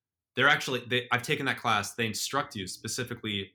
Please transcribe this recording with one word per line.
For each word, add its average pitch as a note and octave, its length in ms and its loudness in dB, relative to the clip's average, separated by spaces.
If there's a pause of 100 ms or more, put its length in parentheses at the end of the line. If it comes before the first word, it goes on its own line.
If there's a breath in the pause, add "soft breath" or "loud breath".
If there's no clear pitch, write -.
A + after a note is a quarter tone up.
(360)
they're C3 120 6
actually, D3 400 2
they, B2 240 0
I've A#2+ 100 2
taken C#3+ 240 -2
that A#2+ 120 0
class. G#2 360 0
They A#2 120 0
instruct C#3 500 -2
you F#2+ 100 -6
specifically A2 880 -6